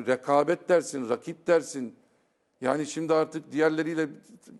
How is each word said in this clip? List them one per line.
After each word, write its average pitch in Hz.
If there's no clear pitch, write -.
rekabet 147
dersin, 143
rakip 160
dersin. 147
Yani 139
şimdi 156
artık 156
diğerleriyle, 156